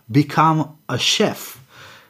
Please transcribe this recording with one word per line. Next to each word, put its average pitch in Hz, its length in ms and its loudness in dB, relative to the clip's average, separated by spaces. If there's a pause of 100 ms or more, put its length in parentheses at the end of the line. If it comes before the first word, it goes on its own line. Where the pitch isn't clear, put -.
(100)
become 151 680 2 (120)
a 135 100 -4
chef, - 680 -4 (460)